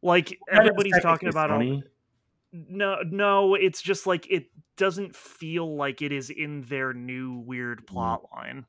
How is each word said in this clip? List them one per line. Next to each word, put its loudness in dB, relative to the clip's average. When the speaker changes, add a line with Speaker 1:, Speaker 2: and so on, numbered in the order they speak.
Speaker 1:
Like, 2
Speaker 2:
That 2
is 10
Speaker 1:
everybody's 6
talking 2
Speaker 2:
technically -
Speaker 1:
about 0
all 2
Speaker 2:
Sony. -2
Speaker 1:
No, -4
no, 4
it's 2
just, -2
like, 0
it -2
doesn't -2
feel -8
like -4
it -4
is -8
in -8
their -6
new -10
weird -10
Speaker 2:
Mm. -20
Speaker 1:
plot -6
line. -14